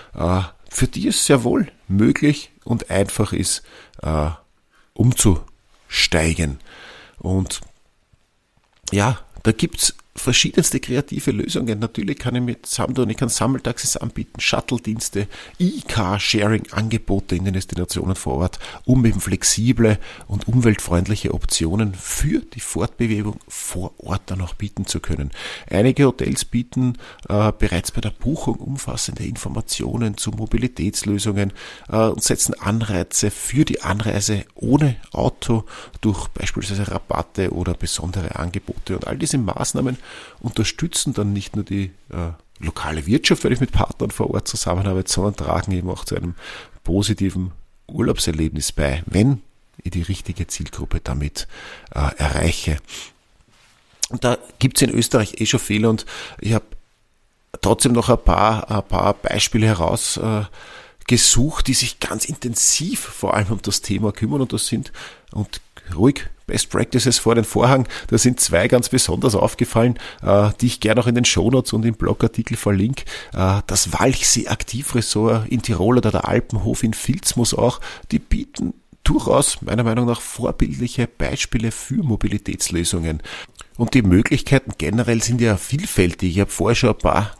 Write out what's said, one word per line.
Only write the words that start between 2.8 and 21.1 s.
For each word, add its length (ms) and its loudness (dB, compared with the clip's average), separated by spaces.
einfach 420 0
ist, 300 -2
äh, 280 0
umzusteigen. 1700 2
Und 440 -2
ja, 280 2
da 80 6
gibt's 440 -2
verschiedenste 600 2
kreative 520 -2
Lösungen. 480 -2
Natürlich 400 -4
kann 160 -4
ich 60 0
mit 240 -4
Samdon, 440 -2
ich 80 -4
kann 120 -2
Sammeltaxis 680 -2
anbieten, 420 -8
Shuttle-Dienste, 880 -2
E-Car-Sharing-Angebote 1800 0
in 100 -2
den 80 0
Destinationen 600 -2
vor 200 -4
Ort, 240 0
um 200 6
eben 160 4
flexible 760 4
und 200 -6
umweltfreundliche 840 2